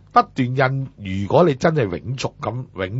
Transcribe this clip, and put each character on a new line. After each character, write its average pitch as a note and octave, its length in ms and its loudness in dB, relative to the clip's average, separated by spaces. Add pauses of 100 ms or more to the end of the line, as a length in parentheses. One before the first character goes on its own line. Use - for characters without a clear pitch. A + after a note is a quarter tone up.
(120)
不 A#3+ 100 6
斷 B2+ 340 0
印， C3 680 -2
如 G2 60 -4
果 C#3+ 180 6
你 D3 100 2
真 E3 200 0
係 C#3+ 80 2
永 F#2+ 340 -4
續 - 240 -6
咁、 G#2+ 120 -4 (220)
永 F#2+ 100 -4 (140)